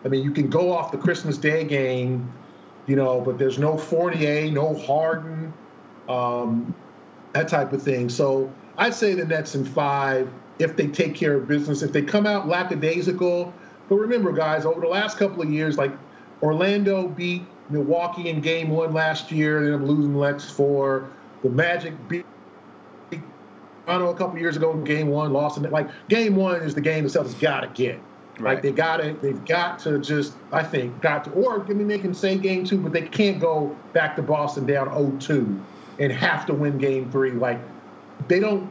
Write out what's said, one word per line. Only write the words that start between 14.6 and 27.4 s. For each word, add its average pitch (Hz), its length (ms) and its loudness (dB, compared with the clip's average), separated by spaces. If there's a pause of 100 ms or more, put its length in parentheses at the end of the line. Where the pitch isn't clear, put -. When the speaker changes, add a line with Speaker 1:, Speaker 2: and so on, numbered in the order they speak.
Speaker 1:
over 165 160 0
the 165 80 0
last 208 300 0
couple 180 240 0
of 151 100 0
years, 151 260 0
like, 139 140 0 (500)
Orlando 190 640 2
beat 175 360 -4 (260)
Milwaukee 170 600 0
in 156 120 -2
game 160 300 0
one 160 240 0
last 156 360 0
year, 151 280 2
ended 147 160 2
up 139 80 0
losing 143 340 2
Lex 143 340 0
four. 139 600 2 (320)
The 131 80 2
Magic 165 420 0 (160)
beat 175 160 -4 (1600)
Toronto 175 240 2
a 170 40 -2
couple 175 240 -2
years 165 180 0
ago 160 160 2
in 156 120 -4
game 151 240 0
one, 147 240 0
lost 147 260 0
in 147 60 -2
it. 147 80 -2
Like, 147 160 0 (200)
game 220 280 4
one 180 260 2
is 147 120 -4
the 147 60 -2
game 156 240 0
the 135 60 0
Celtics 139 280 -2
gotta 139 300 0